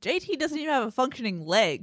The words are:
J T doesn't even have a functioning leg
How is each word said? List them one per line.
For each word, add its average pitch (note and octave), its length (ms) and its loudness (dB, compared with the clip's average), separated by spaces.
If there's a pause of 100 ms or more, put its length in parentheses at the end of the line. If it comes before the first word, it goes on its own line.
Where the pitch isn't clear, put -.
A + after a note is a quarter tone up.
J D4 180 0
T F#4 180 -4
doesn't D4+ 220 -2
even D#4 140 -2
have C4 160 2
a - 20 -4
functioning G#3 560 -2
leg E3+ 360 2